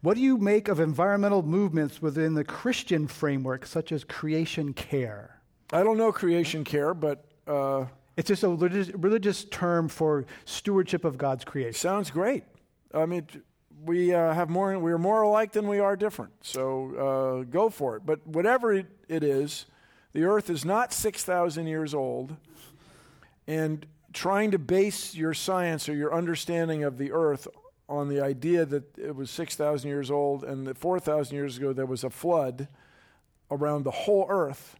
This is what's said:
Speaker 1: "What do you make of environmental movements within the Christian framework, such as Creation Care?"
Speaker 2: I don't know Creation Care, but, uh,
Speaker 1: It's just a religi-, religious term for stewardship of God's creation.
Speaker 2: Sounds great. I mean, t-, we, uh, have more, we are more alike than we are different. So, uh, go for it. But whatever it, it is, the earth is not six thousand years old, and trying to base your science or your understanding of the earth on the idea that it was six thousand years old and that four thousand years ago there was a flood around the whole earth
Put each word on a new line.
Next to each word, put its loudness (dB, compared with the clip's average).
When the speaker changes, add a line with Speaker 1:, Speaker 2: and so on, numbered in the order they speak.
Speaker 1:
"What 2
do -2
you 6
make 4
of 2
environmental 4
movements 0
within 2
the 2
Christian -2
framework, -2
such -4
as -4
Creation -2
Care?" -6
Speaker 2:
I 4
don't 4
know 4
Creation 2
Care, 0
but, -4
uh, 0
Speaker 1:
It's -4
just 2
a 4
religi-, 0
religious 2
term 0
for 0
stewardship 0
of -2
God's -2
creation. -6
Speaker 2:
Sounds -2
great. 0
I 2
mean, -4
t-, -18
we, 2
uh, 4
have 0
more, 0
we 0
are 2
more 4
alike 4
than 0
we 0
are 2
different. -4
So, -4
uh, 0
go 2
for -4
it. -14
But -2
whatever 2
it, -2
it -2
is, 0
the 0
earth 2
is -4
not 0
six -4
thousand 0
years -4
old, -4
and -2
trying 2
to 2
base 0
your -2
science -2
or -2
your 0
understanding 0
of -2
the -4
earth 0
on -4
the 0
idea 2
that -6
it -8
was -8
six -6
thousand 0
years -4
old 0
and -8
that -8
four 0
thousand 0
years -4
ago -2
there -2
was -6
a -2
flood -2
around 0
the -2
whole 2
earth -2